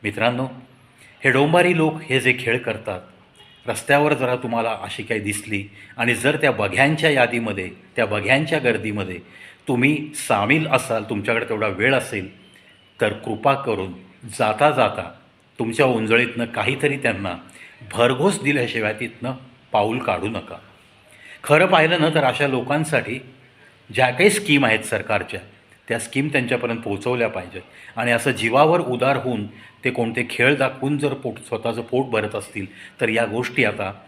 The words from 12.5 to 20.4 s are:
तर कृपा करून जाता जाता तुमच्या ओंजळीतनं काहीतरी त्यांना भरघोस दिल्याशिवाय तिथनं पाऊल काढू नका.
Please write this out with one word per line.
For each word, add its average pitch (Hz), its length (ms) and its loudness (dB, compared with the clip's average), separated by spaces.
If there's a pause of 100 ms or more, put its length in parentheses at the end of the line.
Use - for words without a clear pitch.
तर 107 120 2
कृपा 110 420 0
करून 98 380 -4 (460)
जाता 120 320 4
जाता 123 420 0 (460)
तुमच्या 117 280 2
ओंजळीतनं 117 580 2
काहीतरी 135 520 -2
त्यांना 98 400 -4 (560)
भरघोस 131 500 2
दिल्याशिवाय 117 580 -2
तिथनं 123 320 -8 (400)
पाऊल 110 260 2
काढू 98 300 -2
नका. 90 280 -8 (880)